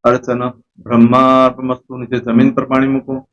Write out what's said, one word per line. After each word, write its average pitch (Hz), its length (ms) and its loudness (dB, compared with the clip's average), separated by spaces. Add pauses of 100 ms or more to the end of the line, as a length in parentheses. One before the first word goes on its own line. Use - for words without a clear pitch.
અર્ચન 123 460 -2 (300)
બ્રહ્માર્પણમસ્તુ. 127 1160 0
નીચે 123 220 -6
જમીન 120 320 2
પર 131 140 -4
પાણી 131 220 0
મૂકો 135 460 -6